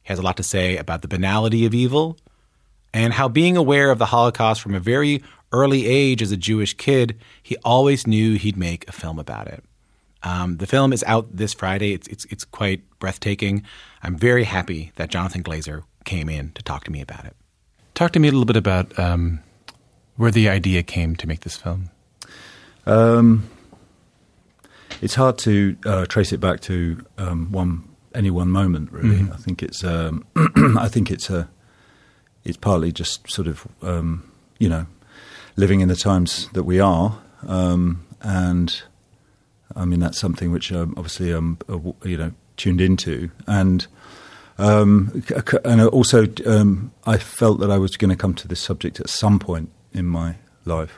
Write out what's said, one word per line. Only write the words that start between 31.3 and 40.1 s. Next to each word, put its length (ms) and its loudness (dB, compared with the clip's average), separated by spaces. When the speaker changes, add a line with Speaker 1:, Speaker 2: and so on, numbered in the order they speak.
Speaker 2:
it's 120 -8
partly 360 0
just 360 -10
sort 200 -4
of, 180 -10
um, 500 -4
you 100 2
know, 160 -2
living 240 4
in 80 4
the 80 2
times 560 0
that 100 -2
we 160 2
are, 400 2
um, 600 0
and, 600 -2
I 80 -6
mean, 160 0
that's 180 -2